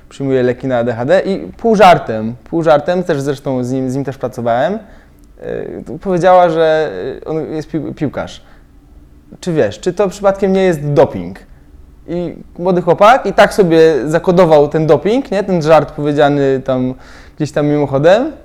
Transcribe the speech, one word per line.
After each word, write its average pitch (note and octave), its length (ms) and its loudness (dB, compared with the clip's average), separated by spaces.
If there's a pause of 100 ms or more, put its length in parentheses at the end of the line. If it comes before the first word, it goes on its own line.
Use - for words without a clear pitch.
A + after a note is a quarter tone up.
przyjmuje C3 340 -2
leki B2 240 -4
na B2+ 100 -2
A A#2+ 60 0
D A#2+ 100 -4
H A#2 120 -6
D F3 160 2
i F3+ 300 -6
pół A3+ 240 0
żartem, B2 600 2 (140)
pół E3+ 140 -4
żartem, D#3+ 400 0
też D#3+ 180 -2
zresztą C3+ 420 -4
z B2 80 -6
nim, C3 180 -4
z B2+ 60 -6
nim C#3 100 -4
też C3+ 120 -10
pracowałem, B2 560 -4
e, - 1300 -14
powiedziała, F3+ 480 4
że, D#3+ 420 0 (300)
e, - 40 -16
on D3+ 280 -8
jest D#3 160 -10
pił-, C#3+ 240 -8
piłkarz. A2 500 -8 (960)
„Czy F3+ 140 -6
wiesz, A2+ 260 -2
czy F3+ 140 -4
to G3+ 160 -2
przypadkiem G3 440 -2
nie F#3+ 100 2
jest D3 300 -2
doping?” F#2+ 460 0 (680)
I E3+ 280 -8 (240)
młody F3 220 0
chłopak G3+ 440 4
i G3 80 -4
tak G3+ 200 2
sobie E3 260 4 (260)
zakodował D#3+ 600 2
ten D#3 200 -2
doping, G3 440 0
nie? G3 120 -2
Ten F#3 180 -2
żart D3 300 2
powiedziany C#3+ 720 0
tam B2+ 280 -2 (440)
gdzieś D3 140 -6
tam D3 160 -2
mimochodem, D3 640 2 (140)